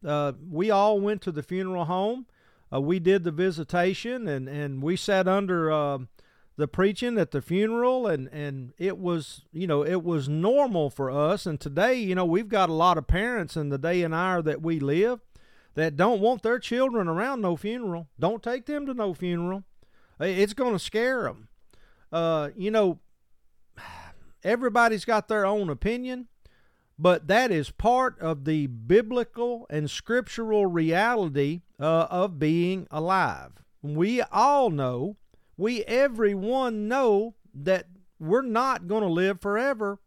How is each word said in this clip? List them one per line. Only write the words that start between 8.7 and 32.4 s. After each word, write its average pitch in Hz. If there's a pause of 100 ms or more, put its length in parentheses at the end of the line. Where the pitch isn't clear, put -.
it 180
was, 175
you 170
know, 147
it 165
was 160
normal 185
for 135
us. 151
And 156
today, 175
you 202
know, 180
we've 196
got 196
a 165
lot 170
of 143
parents 202
in 151
the 139
day 170
and 160
hour 175
that 156
we 165
live 175 (540)
that 156
don't 202
want 226
their 233
children 233
around 226
no 180
funeral. 202 (100)
Don't 214
take 240
them 294
to 277
no 208
funeral. 180 (540)
I-, 156
it's 196
gonna 240
scare 240
'em. 107 (640)
Uh, 160
you 202
know, 208 (800)
<sighs> - (640)
everybody's 233
got 220
their 208
own 196
opinion, 247 (720)
but 170
that 233
is 156
part 247
of 160
the 151
biblical 226
and 151
scriptural 220
reality, 170 (160)
uh, 165
of 180
being 170